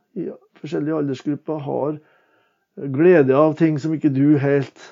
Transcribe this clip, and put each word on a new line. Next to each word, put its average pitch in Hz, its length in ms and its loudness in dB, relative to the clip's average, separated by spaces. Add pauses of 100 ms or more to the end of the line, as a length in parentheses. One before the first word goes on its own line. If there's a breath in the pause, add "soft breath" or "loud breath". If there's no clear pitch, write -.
(120)
i 170 160 -10 (260)
forskjellige 156 460 -6
aldersgrupper 143 640 -6
har 139 340 -4 (800)
glede 143 580 4
av 151 220 2
ting 156 220 0
som 156 160 -4
ikke 147 180 0
du 143 240 4
helt 139 540 -2